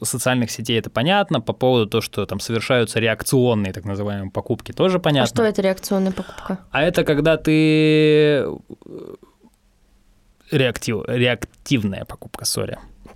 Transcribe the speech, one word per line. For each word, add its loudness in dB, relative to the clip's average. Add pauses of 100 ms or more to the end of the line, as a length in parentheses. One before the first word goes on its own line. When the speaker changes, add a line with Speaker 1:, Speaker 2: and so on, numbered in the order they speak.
Speaker 1:
социальных 0
сетей, -2
это -4
понятно, 0
по -4
поводу 2
того, 0
что -6
там -6
совершаются 0
реакционные, 0
так -10
называемые, -6
покупки, -6
тоже 0
понятно. 2
Speaker 2:
А 2
что 0
это 0
реакционная 0
покупка? -8 (100)
Speaker 1:
А 0
это 2
когда 2
ты, 0
э, 4 (2000)
реактив-, 0
реактивная -2
покупка, -16
сори. -4 (380)